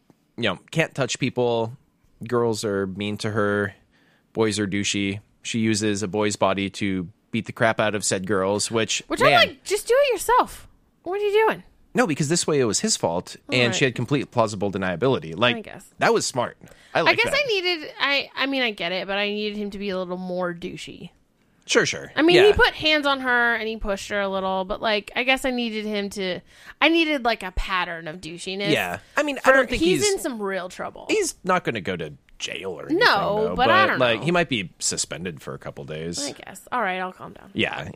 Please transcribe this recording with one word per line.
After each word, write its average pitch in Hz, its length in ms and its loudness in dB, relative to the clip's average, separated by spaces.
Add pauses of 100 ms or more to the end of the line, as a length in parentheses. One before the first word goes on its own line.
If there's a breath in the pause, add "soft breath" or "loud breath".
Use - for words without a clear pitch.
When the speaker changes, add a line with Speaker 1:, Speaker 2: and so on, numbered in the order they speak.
(360)
Speaker 1:
you 117 80 -8
know, 110 140 -2 (120)
can't 160 240 -2
touch 131 240 -2
people. 120 580 0 (500)
Girls 117 380 0
are 98 220 0
mean 101 320 -4
to 110 120 -4
her. 104 440 0 (580 soft breath)
Boys 107 260 0
are 104 80 0
douchey. 101 540 -2 (220)
She - 180 -6
uses 107 420 0
a 101 60 -4
boy's 104 280 0
body 95 340 2
to 92 380 -4 (220)
beat 113 160 -4
the - 60 -10
crap 113 280 2
out 107 140 0
of 101 100 -4
said 98 220 -2
girls, 98 440 0
which, 110 380 0
Speaker 2:
Which 339 120 -2
Speaker 1:
man. 554 120 6
Speaker 2:
I'm 679 160 6
like, - 160 -18
just 415 220 -4
do 453 100 2
it 554 160 4
yourself. 415 560 0 (340)
What 381 180 -6
are 415 40 -2
you 415 220 2
doing? 180 160 -2 (340)
Speaker 1:
No, 233 120 4
because 147 200 0
this 170 180 0
way 156 120 2
it 131 60 4
was 104 160 0
his 220 160 0
fault, 90 400 -2 (160)
and 127 80 4
Speaker 2:
All 120 80 6
right. 117 60 -2
Speaker 1:
she - 100 0
had 127 100 2
complete 123 380 -2
plausible 104 400 0
deniability. 92 640 0
Like, 117 200 2
Speaker 2:
I 113 40 -8
guess. - 260 -16 (120)
Speaker 1:
that 190 140 4
was 196 140 2
smart. - 300 -4 (360 loud breath)
I 165 100 4
like 311 100 6
Speaker 2:
I 440 100 2
guess - 100 0
Speaker 1:
that. 554 80 2
Speaker 2:
I 587 60 0
needed, 359 440 -2 (100)
I, 277 340 0
I 247 120 -2
mean, 269 160 0
I 233 100 0
get 175 180 -6
it, 180 160 -4
but 196 100 -2
I 208 120 0
needed 208 280 -4
him 208 140 -6
to 202 80 -10
be 202 120 -4
a 185 80 -2
little 180 180 -6
more 180 380 -4
douchey. 175 560 -12 (560)
Speaker 1:
Sure, 202 200 4
sure. - 300 -6
Speaker 2:
I - 60 2
mean, 349 200 8
he 415 60 10
Speaker 1:
Yeah. 403 80 6
Speaker 2:
put 453 180 6
hands 311 320 2
on 277 140 2
her 240 340 2
and 220 140 -4
he 226 80 -4
pushed 202 340 -4
her 208 100 -2
a 196 80 0
little, 190 360 -2
but, 196 180 -6
like, 208 320 -2
I 233 80 0
guess 262 220 0
I 262 60 0
needed 226 360 -4
him 202 240 -4
to, 190 300 -4 (420 loud breath)
I 285 60 6
needed, 311 360 2
like, 226 200 0
a 214 80 -8
pattern 170 560 -2
of 170 120 -10
douchiness. 185 520 -6
Speaker 1:
Yeah. 92 260 0 (180)
I 285 60 2
mean, 285 160 -4
I - 40 -12
Speaker 2:
For, 254 100 6
Speaker 1:
don't 262 180 4
think 240 100 -2
Speaker 2:
he's 370 240 4
Speaker 1:
he's 403 100 4
Speaker 2:
in 381 60 -2
some 240 220 -6
real 190 260 -4
trouble. - 400 -12
Speaker 1:
He's 415 360 0
not 180 200 2
gonna 117 160 -2
go 92 160 -2
to 80 160 -8 (280)
jail 90 320 -8
or 73 140 -12
anything, 320 120 2
Speaker 2:
No, 214 520 2
Speaker 1:
though, - 60 -4
Speaker 2:
but 262 140 4
I 381 140 6
Speaker 1:
but, 370 80 2
Speaker 2:
don't 180 80 0
Speaker 1:
like, 117 180 4
Speaker 2:
know. 107 80 -6
Speaker 1:
he 165 60 2
might 175 160 2
be 101 220 -2 (100)
suspended 78 600 -6
for 67 140 -10
a 69 40 -10
couple - 260 -12
days. 80 420 -8
Speaker 2:
I - 60 -8
guess. - 400 -16
All 247 100 -2
right, 185 160 -2
I'll 185 140 -6
calm - 220 -16
down. - 200 -20
Speaker 1:
Yeah. 104 420 -2